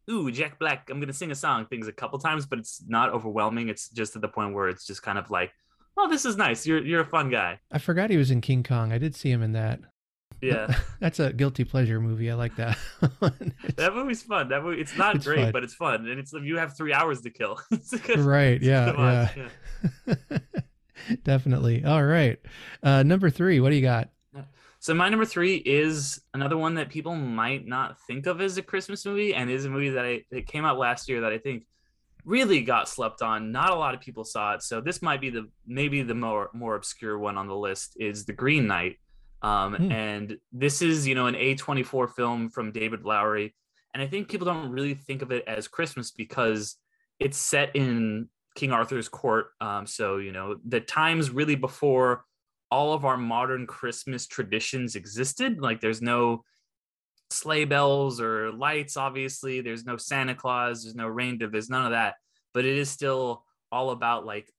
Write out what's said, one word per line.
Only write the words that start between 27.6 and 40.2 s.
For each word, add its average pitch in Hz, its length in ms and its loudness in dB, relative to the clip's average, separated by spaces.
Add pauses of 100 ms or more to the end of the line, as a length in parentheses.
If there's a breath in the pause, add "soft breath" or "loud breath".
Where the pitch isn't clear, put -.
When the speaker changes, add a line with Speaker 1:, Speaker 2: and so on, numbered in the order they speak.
Speaker 1:
not 127 400 -4
think 139 200 -8
of 175 140 0
as 190 180 -2
a 185 40 -4
Christmas 196 420 -6
movie, 202 300 0
and 123 160 0
is 135 140 -2
a 139 60 -4
movie 139 200 0
that 123 140 0
I, 123 260 -2
that 127 160 -8
came 156 180 -4
out 135 140 2
last 123 300 0
year 117 140 -2
that 110 100 0
I 110 60 -4
think 123 260 -8 (600)
really 196 380 4
got 117 260 2
slept 113 340 -4
on. 110 280 -2
Not 147 200 2
a 180 40 2
lot 147 200 0
of 131 60 -12
people 113 240 -12
saw 104 300 -2
it. - 80 -8
So 113 180 -6
this 170 220 -4
might 143 180 0
be 135 100 -6
the, 110 180 -8 (180)
maybe 139 360 -2
the 117 120 -4
more, 110 380 -2
more 113 240 -4
obscure 107 420 -8
one 104 200 -4
on 98 100 -6
the 98 80 -6
list 101 420 -6
is 104 280 -6
The 107 80 -6
Green 135 320 2
Knight. 90 320 -2 (440)
Um, 101 320 0
Speaker 2:
Hmm. 180 160 2
Speaker 1:
and 107 460 -4 (160)